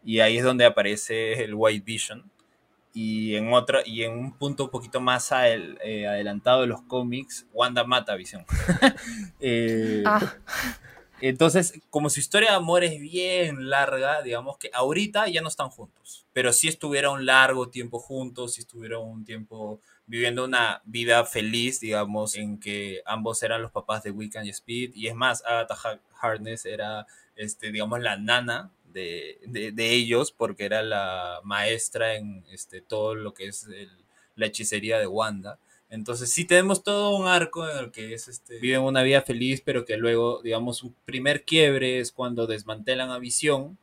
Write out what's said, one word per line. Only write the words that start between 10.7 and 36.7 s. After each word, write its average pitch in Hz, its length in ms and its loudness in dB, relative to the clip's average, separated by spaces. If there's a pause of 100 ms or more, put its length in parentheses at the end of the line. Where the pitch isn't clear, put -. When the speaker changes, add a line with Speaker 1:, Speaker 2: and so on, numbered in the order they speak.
Speaker 1:
entonces, 160 520 4 (160)
como 147 200 0
su 143 100 -2
historia 208 320 4
de 196 40 6
amor 175 280 4
es 156 160 -2
bien 165 680 -2
larga, 139 520 2
digamos 127 360 -6
que - 160 -12
ahorita 202 540 0
ya 165 140 -2
no 160 80 -6
están 139 200 -6
juntos, - 640 -20
pero 123 200 4
sí - 160 4
estuvieron 143 560 -2
largo 131 440 6
tiempo 120 300 -8
juntos, 127 540 -8
sí 117 80 -12
estuvieron 113 460 -10
un 110 180 -14
tiempo 110 560 -12 (260)
viviendo 120 380 0
una 117 400 2
vida 117 400 4
feliz, 117 560 -2
digamos, 107 540 -2
en 104 240 -8
que 101 460 -8
ambos 110 380 -4
eran 113 180 -2
los 113 100 -10
papás 107 320 -6
de 107 80 -8
Wiccan 107 340 -10
y 101 40 -8
Speed, 123 460 -8
y 110 120 -8
es 113 80 -6
más, 120 300 0
Agatha 117 380 -2
Ha-, 110 160 -6 (220)
Harkness 110 440 -4
era, 107 400 -8 (300)
este, 107 360 -10
digamos, 107 280 -4
la 107 180 -2
nana 120 540 0 (200)
de, 85 540 -10
de, 110 260 -8
de 113 200 0
ellos, 120 400 2
porque 104 340 -4
era 107 180 0
la 92 600 -4
maestra 110 720 -2
en, 101 340 -12
este, 92 320 -16
todo 107 320 -2
lo 107 200 -10
que 95 140 -12
es 101 200 -12
el, 98 220 -18 (460)
la 107 120 -2
hechicería 107 500 -4
de 107 80 2
Wanda. 104 540 -4 (320)
Entonces 117 400 -6
sí 170 140 0
tenemos 185 380 4